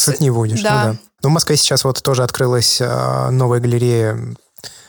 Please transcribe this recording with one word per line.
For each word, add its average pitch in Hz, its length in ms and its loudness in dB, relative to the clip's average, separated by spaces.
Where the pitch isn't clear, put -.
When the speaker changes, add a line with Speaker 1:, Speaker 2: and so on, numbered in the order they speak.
Speaker 1:
Тут 139 140 0
не 143 100 2
будешь, 113 320 0
Speaker 2:
да. 107 80 0
Speaker 1:
ну 110 80 0
да. 110 40 -8
Ну, 139 60 2
в - 20 4
Москве 156 260 2
сейчас - 260 0
вот 131 200 -2
тоже 127 200 0
открылась, 123 560 0
а, 127 520 -2
новая 123 280 2
галерея 120 560 0